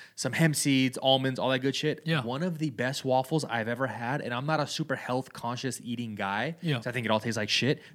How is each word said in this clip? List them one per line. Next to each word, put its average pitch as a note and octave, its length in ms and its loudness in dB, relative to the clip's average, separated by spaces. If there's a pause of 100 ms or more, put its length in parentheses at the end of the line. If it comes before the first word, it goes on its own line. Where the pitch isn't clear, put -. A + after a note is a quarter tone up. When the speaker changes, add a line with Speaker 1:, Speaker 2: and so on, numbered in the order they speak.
(140)
Speaker 1:
some B2+ 200 -4
hemp D#3 200 4
seeds, C3 440 4
almonds, C3 420 4
all A2+ 80 0
that C3 120 2
good C3+ 140 0
shit. D3+ 300 -2
Speaker 2:
Yeah. D#3+ 180 0
Speaker 1:
One B2 200 -4
of F3 160 -2
the D#3 100 0
best B2 380 -2
waffles C3 400 2
I've A2+ 220 -2
ever A#2+ 180 0
had, A#2+ 340 -4
and B2 140 -6
I'm B2+ 100 -4
not D3+ 160 0
a C#3+ 60 0
super D3 280 -2
health B2+ 380 -4
conscious A#2+ 500 -6
eating A#2 320 -6
guy, G#2 460 -2
Speaker 2:
Yeah. D3 200 0
Speaker 1:
so B2 100 -4
I - 20 -2
think A#2+ 140 -2
it G#2+ 40 2
all A2 100 4
tastes A2 180 -2
like G#2+ 100 0
shit. C#3+ 320 2 (140)